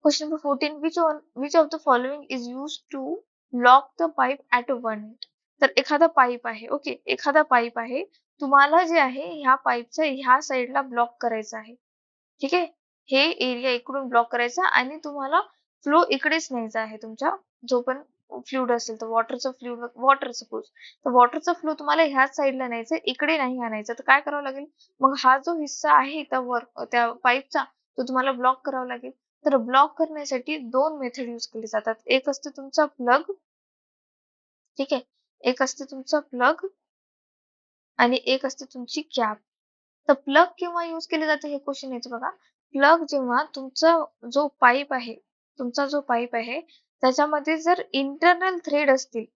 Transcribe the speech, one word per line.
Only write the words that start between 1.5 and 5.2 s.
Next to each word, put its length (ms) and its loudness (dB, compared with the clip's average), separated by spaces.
of 60 4
the 240 -10
following 320 0
is 100 -8
used 340 -12
to 200 -6
lock 300 8
the 100 0
pipe 480 0
at 220 -4
one 180 -4
end? 260 -18